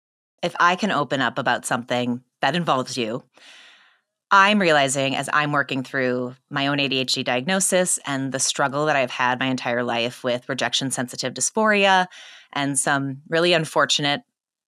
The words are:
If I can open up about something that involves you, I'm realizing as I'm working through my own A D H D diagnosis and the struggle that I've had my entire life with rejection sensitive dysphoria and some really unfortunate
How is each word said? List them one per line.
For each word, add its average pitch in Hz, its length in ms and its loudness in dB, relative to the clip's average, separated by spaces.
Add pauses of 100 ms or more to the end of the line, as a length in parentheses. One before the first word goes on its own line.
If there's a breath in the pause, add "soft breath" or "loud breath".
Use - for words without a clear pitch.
(440)
If 170 160 -4
I 175 160 4
can 190 160 -2
open 139 300 -2
up 120 180 -2
about 123 260 -2
something 123 560 -4 (200)
that 143 160 0
involves 135 400 -2
you, 117 260 -4 (1040 loud breath)
I'm 196 300 6
realizing 139 560 2
as 139 160 -4
I'm 147 220 0
working 139 280 0
through 127 540 -2 (140)
my 143 180 -2
own 143 140 0
A 139 80 0
D 131 80 -2
H 131 160 -2
D 131 100 -4
diagnosis 180 840 0
and 135 280 -4
the 135 40 -2
struggle 143 500 0
that 143 100 2
I've 123 120 0
had 123 300 0
my 131 60 0
entire 123 360 -2
life 117 400 -4
with 123 280 -4
rejection 127 420 -2
sensitive 127 420 -6
dysphoria 196 720 2 (440 loud breath)
and 139 260 -2
some 139 520 -2
really 170 240 2
unfortunate 147 680 0 (460)